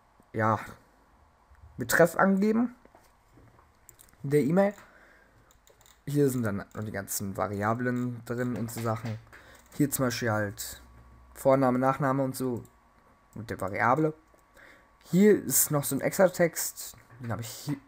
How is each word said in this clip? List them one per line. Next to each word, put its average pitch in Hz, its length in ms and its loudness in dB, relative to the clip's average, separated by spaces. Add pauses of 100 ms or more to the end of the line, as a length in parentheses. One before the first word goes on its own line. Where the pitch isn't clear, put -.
(320)
ja, 110 280 0 (1160)
Betreff 123 400 2
angeben, 214 600 2 (1500)
der 147 200 2
E-Mail. 196 320 2 (1300)
Hier 143 240 2
sind 123 140 -2
dann 101 140 -2
noch - 260 -10
die 104 80 -8
ganzen 98 440 -6
Variablen 117 880 -4
drin 123 300 -6
und 113 160 -6
so 117 100 -12
Sachen. 113 380 -6 (540)
Hier 143 180 0
zum 135 140 -2
Beispiel 117 260 -2
halt 107 500 -4 (540)
Vorname, 135 460 4
Nachname 135 420 0
und 131 140 -4
so 127 260 -4 (720)
mit 110 160 -10
der 95 100 -8
Variable. 113 540 2 (880)
Hier 190 420 6
ist - 280 0
noch 143 100 0
so 139 140 -4
ein - 40 -4
extra - 280 4
Text, - 680 -4 (220)
den 117 140 -8
habe 104 100 -6
ich 113 60 -14
hier - 280 -8 (120)